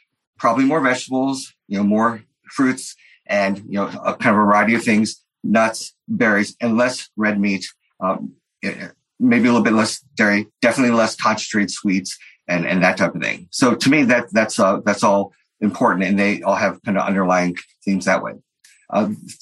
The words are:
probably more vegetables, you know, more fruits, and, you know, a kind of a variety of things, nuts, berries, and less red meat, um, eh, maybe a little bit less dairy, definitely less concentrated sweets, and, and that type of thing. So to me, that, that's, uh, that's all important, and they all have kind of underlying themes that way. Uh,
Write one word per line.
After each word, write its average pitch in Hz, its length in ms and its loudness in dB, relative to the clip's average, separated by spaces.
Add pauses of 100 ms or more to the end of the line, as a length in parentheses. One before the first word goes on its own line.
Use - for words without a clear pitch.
(380)
probably 123 260 0
more 151 160 2
vegetables, 131 720 -2 (160)
you 101 100 -4
know, 104 60 0
more 110 380 0 (280)
fruits, - 460 -4 (300)
and, 98 320 0
you - 160 -12
know, 98 120 -2
a - 280 -6
kind 113 200 2
of 107 80 4
a - 20 4
variety 104 300 4
of 117 80 -2
things, 107 400 0 (220)
nuts, 110 500 0 (140)
berries, 104 520 0
and 117 160 0
less 123 400 -2
red 107 220 -2
meat, 101 280 -2 (340)
um, 92 320 -6 (320)
eh, - 240 -8 (320)
maybe 120 280 4
a 120 40 4
little 117 100 4
bit 110 100 2
less 107 280 0 (140)
dairy, 104 320 0 (160)
definitely 120 340 2
less 113 180 0
concentrated 107 560 -2
sweets, 95 480 -4 (300)
and, 87 180 -2
and 90 160 0
that 92 140 2
type 90 180 0
of 82 80 -6
thing. - 280 -6
So 120 240 0
to - 160 0
me, 147 140 4
that, 120 280 0
that's, 107 260 0
uh, 98 260 2
that's 104 200 0
all 101 280 2 (280)
important, 98 440 0
and 98 140 2
they 101 240 0
all 98 140 0
have 98 260 -2
kind 101 140 -2
of - 100 0
underlying 90 500 0 (280)
themes 95 220 -2
that 95 160 0
way. - 100 -8 (580)
Uh, 101 200 0 (320)